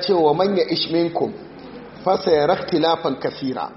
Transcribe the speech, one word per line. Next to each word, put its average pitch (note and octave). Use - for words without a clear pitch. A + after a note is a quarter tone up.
ce, -
"Wa D#3
man F#3+
ya'ish D#3+
minkum E3
fa F#3
sayara D#3
ikhtilafan E3
kasira." B2